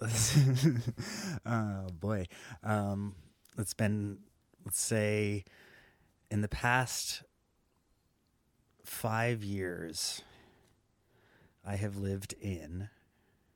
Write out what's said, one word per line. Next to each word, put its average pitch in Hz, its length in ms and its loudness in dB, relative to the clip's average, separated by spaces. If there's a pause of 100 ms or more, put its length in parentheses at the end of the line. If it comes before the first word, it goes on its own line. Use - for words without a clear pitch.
<laughs> 127 1500 4
oh 104 420 -2 (120)
boy. 101 260 0 (380)
Um, 101 500 0 (420)
it's 107 180 -4
been, 101 440 0 (460)
let's - 160 -4
say, 104 640 2 (840)
in 104 100 2
the 104 80 2
past - 760 0 (1600)
five 113 640 0
years, 90 800 -4 (1400)
I 101 120 -2
have 101 200 -2
lived 98 440 -2
in 90 500 -6 (640)